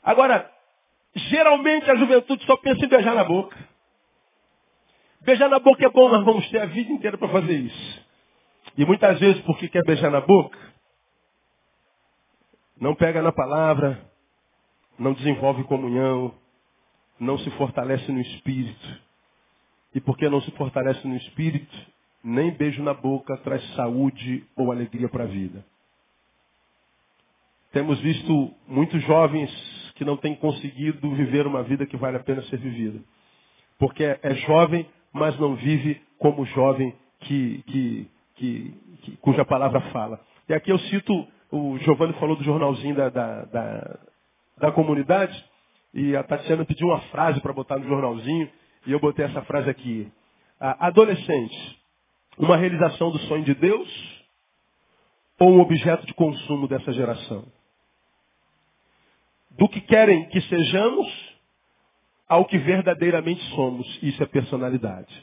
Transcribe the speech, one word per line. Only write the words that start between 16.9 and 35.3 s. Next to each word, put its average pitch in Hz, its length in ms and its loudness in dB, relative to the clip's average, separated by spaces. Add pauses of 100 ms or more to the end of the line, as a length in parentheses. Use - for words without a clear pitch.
não 135 200 -4
se - 140 -10
fortalece 131 600 -4
no 131 80 -4
espírito. 123 800 -10 (960)
E 131 80 -6
porque 143 260 -2
não 143 140 0
se - 80 -12
fortalece 131 580 -4
no 127 80 -6
espírito, - 580 -6 (480)
nem 131 280 -2
beijo 147 320 -4
na 147 100 -2
boca 135 460 -4
traz 131 260 -8 (100)
saúde 127 680 -4 (100)
ou 127 160 -2
alegria 120 380 -6
pra 120 160 -6
vida. 98 400 -10 (2000)
Temos 143 280 -2
visto 151 540 -2 (140)
muitos 151 360 -2
jovens 156 460 2 (440)
que 143 100 -10
não 143 120 -4
têm 151 180 -6
conseguido 143 800 -6
viver 139 320 0
uma 139 160 -4
vida 135 240 -4
que 139 100 -14
vale 131 200 -6
a 120 60 -6
pena 135 200 -6
ser - 140 -10
vivida. 113 440 -8 (760)
Porque 139 240 0
é, 143 200 0
é 139 120 -2
jovem, 160 520 2 (260)
mas 147 260 -2